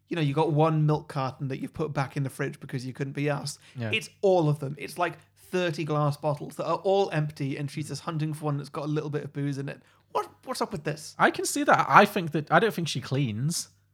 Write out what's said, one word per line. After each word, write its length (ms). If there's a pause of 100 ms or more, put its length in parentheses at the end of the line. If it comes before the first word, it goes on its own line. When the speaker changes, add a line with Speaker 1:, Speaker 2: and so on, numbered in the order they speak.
Speaker 1:
you 60
know, 60
you 120
got 180
one 340
milk 220
carton 400
that 120
you've 140
put 200
back 240
in 60
the 60
fridge 300
because 260
you 80
couldn't 200
be 160
asked. 300 (160)
Speaker 2:
Yeah. 160
Speaker 1:
It's 180 (120)
all 280
of 100
them. 180
It's, 200
like, 200 (320)
thirty 340
glass 340
bottles 380
that 100
are 120
all 340
empty, 460
and 120
she's 200
just 140
hunting 300
for 120
one 120
that's 120
got 160
a 20
little 220
bit 140
of 100
booze 240
in 120
it. 120 (300)
What, 160 (180)
what's 160
up 100
with 120
this? 340
Speaker 2:
I 140
can 140
see 180
that. 260
I 160
think 260
that, 200
I 80
don't 140
think 140
she 140
cleans. 680 (240)